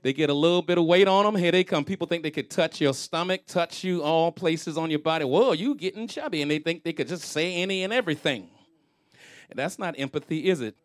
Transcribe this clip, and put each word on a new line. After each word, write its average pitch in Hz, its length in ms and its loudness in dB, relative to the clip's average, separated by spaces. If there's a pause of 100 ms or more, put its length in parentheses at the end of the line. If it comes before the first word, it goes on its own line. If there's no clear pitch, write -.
They 135 100 0
get 147 200 2
a - 20 2
little 170 300 4
bit 175 160 2
of 170 60 4
weight 185 220 6
on 196 180 4
'em. 214 100 2
Here 175 160 2
they 185 120 4
come. 156 220 0
People 180 220 -4
think 170 160 -2
they 156 80 -2
could - 180 -6
touch 160 320 -2
your 135 140 2
stomach, 180 500 -4
touch - 380 -2
you 180 180 0
all 165 300 2
places 165 440 -2
on 160 140 -2
your 151 100 0
body. 160 240 0
"Whoa, 185 280 4
you 202 240 0
getting 208 320 -6
chubby." 277 340 -6
And 143 80 -2
they 151 80 2
think 165 260 -4
they 170 100 -6
could 131 140 -4
just 170 180 -8
say 170 280 -2
any 185 300 -2
and 202 100 -4
everything. 147 560 -2 (1040)
That's 147 240 -4
not 170 220 -6
empathy, 147 500 -2
is 160 120 2
it? 107 240 -6